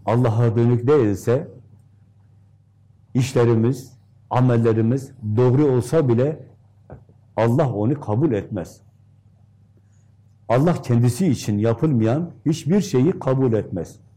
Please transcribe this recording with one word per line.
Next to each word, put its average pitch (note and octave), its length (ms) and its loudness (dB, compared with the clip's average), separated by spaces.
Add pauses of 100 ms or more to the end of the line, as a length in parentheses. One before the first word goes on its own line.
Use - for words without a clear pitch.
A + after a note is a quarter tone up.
Allah'a A#2 500 0
dönük A#2+ 320 2
değilse, B2 600 0 (1700)
işlerimiz, A#2+ 840 0 (320)
amellerimiz A#2 840 2 (240)
doğru B2+ 300 4
olsa C3 420 0
bile B2+ 400 0 (880)
Allah A#2 360 0
onu A#2 260 -2
kabul B2+ 320 -2
etmez. G2 500 -8 (1700)
Allah D3 320 2
kendisi A#2+ 460 0
için A2 300 -2
yapılmayan A#2 760 0 (140)
hiçbir D#3+ 360 -2
şeyi D3+ 380 0
kabul C3 340 0
etmez. - 540 -6 (100)